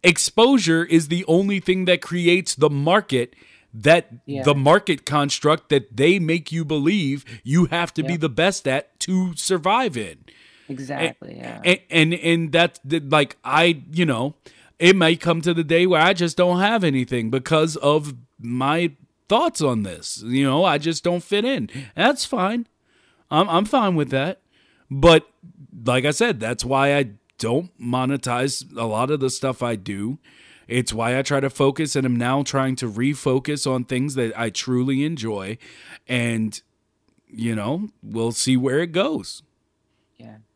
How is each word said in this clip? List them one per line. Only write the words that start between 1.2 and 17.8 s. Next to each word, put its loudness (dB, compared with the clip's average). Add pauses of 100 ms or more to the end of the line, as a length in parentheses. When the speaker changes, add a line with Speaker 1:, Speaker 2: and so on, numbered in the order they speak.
Speaker 1:
only 2
thing 0
that 2
creates 0
the 4
market, 0 (380)
that 2 (140)
Speaker 2:
Yeah. -8
Speaker 1:
the 4
market 2
construct 0
that 0
they 4
make -2
you -4
believe 0 (200)
you 4
have -4
to -2
be -2
Speaker 2:
Yep. -4
Speaker 1:
the 0
best 0
at -4
to -2
survive 0
in. -8 (500)
Speaker 2:
Exactly, -8
Speaker 1:
A-, -18
Speaker 2:
yeah. -14
Speaker 1:
a-, 0
and, 2
and -2
that's 2
the, -2
like, 0
I, 2
you 0
know, -2 (460)
it 6
might 2
come 0
to 0
the -2
day 2
where 4
I 4
just -2
don't 2
have 2
anything -2
because 0
of 0 (240)